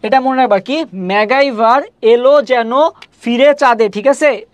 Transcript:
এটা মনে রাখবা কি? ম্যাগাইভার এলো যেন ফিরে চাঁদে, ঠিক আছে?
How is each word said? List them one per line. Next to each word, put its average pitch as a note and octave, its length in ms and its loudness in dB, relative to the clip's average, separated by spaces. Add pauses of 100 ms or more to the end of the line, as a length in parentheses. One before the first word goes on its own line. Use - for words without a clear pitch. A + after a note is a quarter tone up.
এটা B3+ 200 2
মনে C4 140 -2
রাখবা G#3 180 2 (100)
কি? C4+ 80 -4 (340)
ম্যাগাইভার A#3 680 0 (320)
এলো B3 220 2 (160)
যেন A#3 220 -2 (500)
ফিরে B3 280 2 (100)
চাঁদে, A#3 260 2 (100)
ঠিক G#3 160 -4
আছে? D4 180 0 (240)